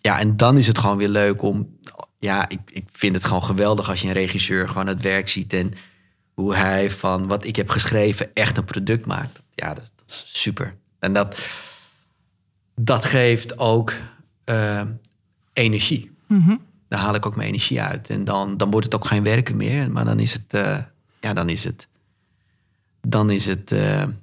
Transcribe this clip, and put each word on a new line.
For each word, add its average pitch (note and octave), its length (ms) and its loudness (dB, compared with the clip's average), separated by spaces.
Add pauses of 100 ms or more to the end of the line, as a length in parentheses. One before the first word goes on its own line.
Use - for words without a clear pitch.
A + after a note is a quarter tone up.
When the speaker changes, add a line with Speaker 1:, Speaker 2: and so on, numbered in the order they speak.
Speaker 1:
ja, - 200 2
en G#2+ 160 4
dan A#2+ 220 8
is A2+ 80 6
het A2 120 4
gewoon G2+ 180 2
weer G2+ 120 0
leuk G2+ 340 2
om, G2+ 340 -2 (420)
ja, G2 300 0
ik, F#2+ 180 -10
ik F#2 260 -12
vind F#2+ 220 0
het F2+ 100 0
gewoon F2+ 200 0
geweldig G2+ 460 2
als F2+ 100 -2
je F#2+ 60 -4
een F#2+ 60 -2
regisseur F#2 560 0
gewoon F#2 200 -4
aan F#2+ 60 -2
het - 80 -4
werk G2 260 0
ziet - 240 -2
en F#2 200 -2 (640)
hoe G2 200 -2
hij F#2+ 360 2
van F#2+ 360 -2
wat G2+ 180 -2
ik - 120 -8
heb F#2+ 120 -2
geschreven - 680 0
echt G#2+ 220 0
een F#2+ 80 0
product A2+ 420 -2
maakt. - 440 -8
Ja, - 240 -8
dat, A#2+ 220 -18
dat - 140 -18
is - 220 -8
super. G2 440 -6 (220)
En F#2+ 140 -2
dat, G2+ 260 0 (1400)
dat A#2+ 300 2
geeft A#2+ 540 2
ook, A2+ 340 2 (520)
eh, G#2+ 360 0 (720)
energie. A2 580 0 (160)
Speaker 2:
Mhm. G3+ 300 6 (320)
Speaker 1:
Daar G2+ 120 -2
haal G#2 140 2
ik G#2 120 -2
ook G#2+ 100 -6
mijn G#2 120 -4
energie A2 340 -2
uit. - 280 -6
En G2+ 140 -4
dan, G2 320 -2
dan G2+ 140 0
wordt G#2+ 160 2
het - 80 -2
ook G#2 120 -2
geen G#2 160 2
werken A2+ 340 2
meer. B2 340 0
Maar A2+ 140 0
dan A2 160 2
is A2+ 120 0
het, - 220 -8
eh, G2+ 240 0 (420)
ja, G#2+ 120 -4
dan F2 160 -2
is - 160 -4
het, - 240 -10 (1160)
dan G#2+ 240 4
is G2+ 160 0
het, G2 260 -4
eh, G2+ 320 0 (180)